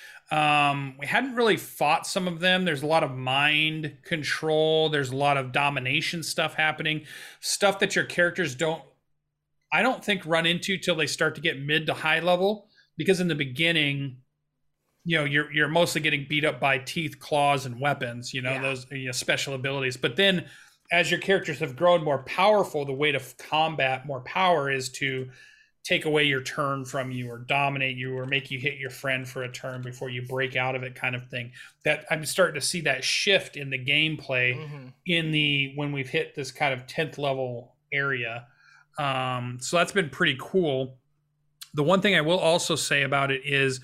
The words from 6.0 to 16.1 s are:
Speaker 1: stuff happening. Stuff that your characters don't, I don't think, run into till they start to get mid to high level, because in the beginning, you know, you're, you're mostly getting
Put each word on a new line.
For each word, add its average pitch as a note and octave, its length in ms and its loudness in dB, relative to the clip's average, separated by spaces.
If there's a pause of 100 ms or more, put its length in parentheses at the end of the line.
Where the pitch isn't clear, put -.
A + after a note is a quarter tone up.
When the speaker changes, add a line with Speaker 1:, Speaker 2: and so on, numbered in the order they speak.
Speaker 1:
stuff D#3 320 -4
happening. D#3 500 -2 (340)
Stuff - 400 0
that F#3+ 160 0
your D#3 100 2
characters E3+ 500 0
don't, D#3+ 260 -2 (880)
I E3+ 120 4
don't B3 200 0
think, G3 220 0
run E3 220 2
into F3 320 0
till F3 160 0
they D#3 120 0
start D#3 280 0
to D3+ 60 -10
get C#3+ 200 -2
mid D3+ 240 0
to D3 80 -2
high D#3+ 260 2
level, F3+ 480 2 (300)
because F3 220 2
in F3+ 80 0
the D#3+ 80 0
beginning, C#3+ 840 0 (880)
you E3 120 2
know, D3+ 60 2
you're, D3 300 0
you're D3+ 160 2
mostly E3 320 2
getting D3 260 0